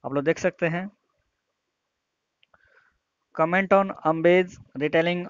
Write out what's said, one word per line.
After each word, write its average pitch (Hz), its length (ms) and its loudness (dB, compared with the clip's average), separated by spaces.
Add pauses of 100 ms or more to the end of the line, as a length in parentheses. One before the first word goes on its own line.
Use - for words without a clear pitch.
आप 127 80 -6
लोग 143 100 -2
देख 160 160 0
सकते - 260 -4
हैं, 175 260 -4 (2500)
comment 180 320 0
on 196 200 2 (140)
Ambe's 175 500 2 (240)
retelling 165 480 -2